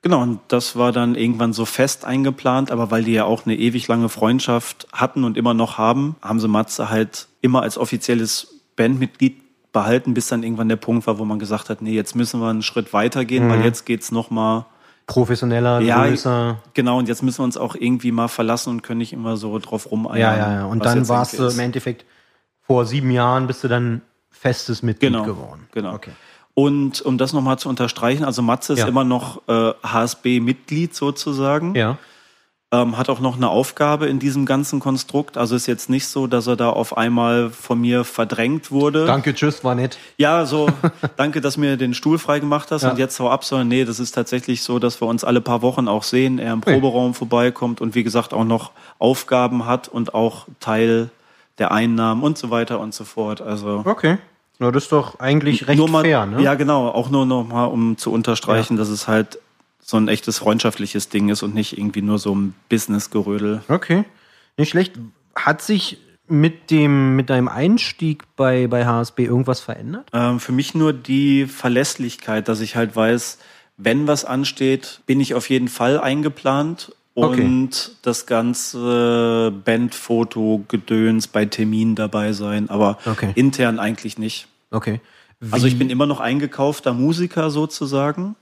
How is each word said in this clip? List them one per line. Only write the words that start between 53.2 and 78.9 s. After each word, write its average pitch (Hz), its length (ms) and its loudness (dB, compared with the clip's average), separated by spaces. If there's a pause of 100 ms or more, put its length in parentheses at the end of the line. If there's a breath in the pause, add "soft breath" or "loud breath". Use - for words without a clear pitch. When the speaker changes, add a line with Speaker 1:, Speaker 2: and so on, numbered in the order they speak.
Speaker 1:
Also 104 440 -4
Speaker 2:
Okay. 190 320 0 (420)
Na, 123 120 2
das 139 140 0
ist - 60 -4
doch 147 280 0
eigentlich 139 480 0
recht 143 100 4
Speaker 1:
nur 160 100 4
mal, 160 160 2
Speaker 2:
fair, 139 220 4
ne? 110 160 -2
Speaker 1:
ja, 139 140 4
genau. 139 340 2
Auch 120 220 -2
nur 135 160 2
noch 127 200 0
mal, 120 180 0
um 113 320 0
zu - 140 -4
unterstreichen, 113 600 0
Speaker 2:
Ja. 107 60 2
Speaker 1:
dass 107 100 0
es 104 180 -6
halt 110 300 0 (420)
so - 180 -2
ein 110 100 4
echtes 107 320 -2
freundschaftliches 107 680 0
Ding 101 200 0
ist 104 140 -2
und 104 100 -6
nicht 107 240 -4
irgendwie 101 240 -4
nur 104 160 0
so 101 180 -2
ein 98 200 -2 (120)
Business-Gerödel. 104 1040 -2
Speaker 2:
Okay. 180 340 2 (540 soft breath)
Nicht 151 140 2
schlecht. 185 220 0 (420)
Hat 160 260 0
sich - 380 -2 (280)
mit 160 440 2
dem, 143 440 4
mit 131 140 0
deinem 127 180 2
Einstieg 160 760 0 (120)
bei, 127 320 2
bei 120 200 2
H 117 140 2
S 117 100 -4
B 123 140 0
irgendwas 123 340 0
verändert? 135 520 -12
Speaker 1:
Ähm, 120 280 0
für - 120 -6
mich 135 220 0
nur 156 180 2
die 139 540 2
Verlässlichkeit, 120 1000 -2
dass 110 120 -2
ich 110 160 -6
halt 117 200 0
weiß, 117 420 0 (400 soft breath)
wenn 120 300 0
was 147 180 0
ansteht, 135 800 -2
bin 135 160 2
ich 127 140 0
auf 120 160 -4
jeden 123 160 2
Fall 127 320 2
eingeplant 147 920 -2 (260)
Speaker 2:
Okay. 123 220 4
Speaker 1:
und 127 520 0 (100)
das 120 240 -2
ganze 117 1200 2 (140)